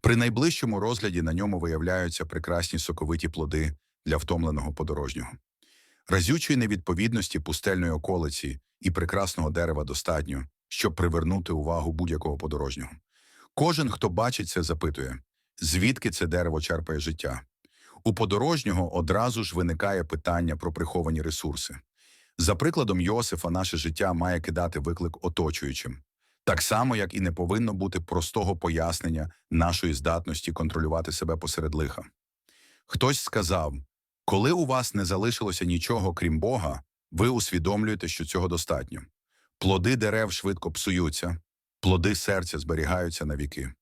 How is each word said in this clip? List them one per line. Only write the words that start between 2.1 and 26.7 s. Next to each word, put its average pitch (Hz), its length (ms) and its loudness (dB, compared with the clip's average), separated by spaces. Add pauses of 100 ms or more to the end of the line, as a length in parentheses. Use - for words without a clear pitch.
прекрасні 85 540 -2
соковиті 80 500 -2
плоди 76 440 -2 (320)
для 78 120 2
втомленого 76 560 -2
подорожнього. 71 560 -6 (800)
Разючої 127 500 4
невідповідності 104 800 0
пустельної 90 520 0
околиці 76 680 -2 (220)
і 92 100 2
прекрасного 87 580 0
дерева 80 340 0
достатньо, 69 600 -2 (240)
щоб - 280 -2
привернути 87 580 0
увагу 80 380 -2
будь-якого 82 460 -2
подорожнього. 69 540 -6 (640)
Кожен, 151 360 2
хто 101 200 -2
бачить 104 400 -2
це, 87 140 -2
запитує, 69 560 -4 (420)
звідки 95 480 2
це 87 180 -2
дерево 82 340 2
черпає 80 380 -2
життя. 71 420 -4 (640)
У 110 100 2
подорожнього 104 800 2
одразу 107 480 2
ж 85 120 -6
виникає 90 480 0
питання 82 540 0
про 80 160 -4
приховані 80 480 0
ресурси. 76 540 -4 (640)
За 104 180 4
прикладом 110 460 2
Йосифа, 98 480 0
наше 87 280 0
життя 87 360 0
має 87 280 0
кидати 85 380 -2
виклик 82 460 -4
оточуючим. 73 720 -2 (460)
Так 92 180 2
само, 117 340 2